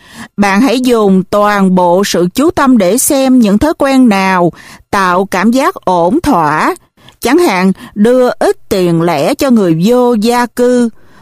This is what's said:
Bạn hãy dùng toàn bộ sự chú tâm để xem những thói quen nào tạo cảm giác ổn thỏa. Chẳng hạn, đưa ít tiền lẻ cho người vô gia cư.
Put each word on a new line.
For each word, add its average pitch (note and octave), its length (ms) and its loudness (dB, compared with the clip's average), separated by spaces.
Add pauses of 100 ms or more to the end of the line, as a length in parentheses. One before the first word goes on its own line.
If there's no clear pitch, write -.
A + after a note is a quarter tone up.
(380)
Bạn G3 240 0
hãy C4 180 0
dùng G#3+ 440 2
toàn G#3 520 0
bộ F3+ 300 2
sự F3+ 280 -2
chú D#4 180 0
tâm C4+ 260 2
để G3 200 0
xem C4 420 0
những G#3 180 2
thói D#4 200 0
quen C4 320 2
nào F#3+ 420 0 (400)
tạo F#3+ 340 0
cảm G3 260 -2
giác C#4 240 -2
ổn F3+ 460 -2
thỏa. F3+ 540 0 (460)
Chẳng B3 160 0
hạn, G3 340 0 (240)
đưa B3 340 2 (100)
ít - 300 -2
tiền F3 320 0
lẻ E3+ 340 -2
cho C#4 140 -2
người F3+ 360 0
vô B3 280 2
gia A#3+ 320 -2
cư. B3 440 0 (320)